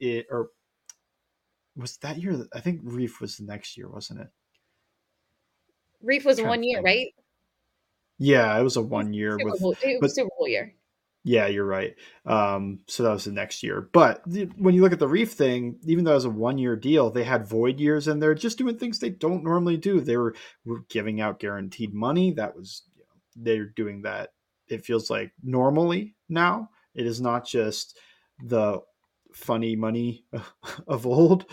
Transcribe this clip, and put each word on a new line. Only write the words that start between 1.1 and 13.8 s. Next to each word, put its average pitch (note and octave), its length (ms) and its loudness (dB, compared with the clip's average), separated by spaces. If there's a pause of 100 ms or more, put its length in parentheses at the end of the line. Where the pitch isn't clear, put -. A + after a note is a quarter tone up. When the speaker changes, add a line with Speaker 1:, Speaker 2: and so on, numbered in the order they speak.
Speaker 1:
was B2 220 -12
that D3 180 -10
year? F3 380 -4
I A#2+ 60 -10
think E3 240 -4
Reiff A#2+ 360 -6
was A2+ 160 -10
the G#2 80 -14
next G#2 320 -14
year, F#2+ 120 -18
wasn't - 320 -16
it? - 80 -18 (1800)
Speaker 2:
Reiff C#4 200 0
was C4+ 140 6
Speaker 1:
Trying A3+ 100 0
Speaker 2:
one A#3 120 0
Speaker 1:
to A#3 60 -2
Speaker 2:
year, A#3+ 120 -2
Speaker 1:
think. F#3 80 0
Speaker 2:
right? A#3 220 4 (1120)
Speaker 1:
Yeah, A#2+ 400 6
it A#2+ 40 4
was B2+ 140 2
a A#2+ 40 2
Speaker 2:
It A2+ 40 -2
was - 60 -8
Speaker 1:
one G#2+ 220 -2
year G#2+ 200 -2
Speaker 2:
Super G#2+ 180 -2
Speaker 1:
with, F#3 100 -4
Speaker 2:
Bowl, F#3 220 -2
it C4 180 0
was - 120 2
Speaker 1:
but - 20 -12
Speaker 2:
Super A#3+ 240 -2
Bowl D3+ 100 0
year. A#2 260 -4 (480)
Speaker 1:
Yeah, A2 260 4
you're G2+ 180 -2
right. F#2+ 300 -4 (280)
Um, G2 600 0
so - 160 -6
that A2+ 100 2
was G2 120 -4
the G#2 80 -8
next G2 320 -8
year. G2 280 -6